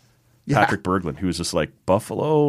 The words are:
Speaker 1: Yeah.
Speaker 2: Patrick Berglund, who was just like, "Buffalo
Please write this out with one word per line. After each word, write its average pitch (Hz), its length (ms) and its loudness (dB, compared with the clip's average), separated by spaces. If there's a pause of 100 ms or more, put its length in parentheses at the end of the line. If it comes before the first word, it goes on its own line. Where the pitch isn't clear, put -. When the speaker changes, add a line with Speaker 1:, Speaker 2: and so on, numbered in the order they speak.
(460)
Speaker 1:
Yeah. 123 140 2
Speaker 2:
Patrick - 220 2
Berglund, 87 360 -2
who 95 80 -4
was 82 120 -2
just 85 160 -6
like, 78 180 0 (140)
"Buffalo 107 640 0